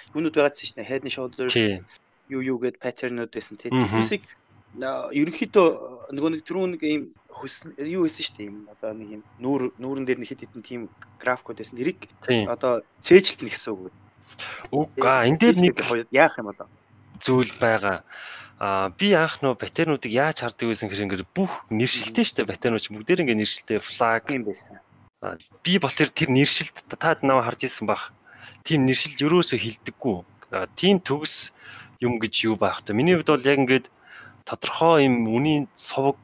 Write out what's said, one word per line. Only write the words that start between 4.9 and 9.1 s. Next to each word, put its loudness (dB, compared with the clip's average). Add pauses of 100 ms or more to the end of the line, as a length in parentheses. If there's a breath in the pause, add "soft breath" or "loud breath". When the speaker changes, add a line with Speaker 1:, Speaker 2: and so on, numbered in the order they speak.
Speaker 1:
ерөнхийдөө 0
нөгөө -2
нэг -10
түрүүн -4
нэг -12
юм -2 (280)
хөс-, -12
юу -2
байсан -2
шүү -12
дээ. -12
Юм -16 (100)
одоо -10
нэг -14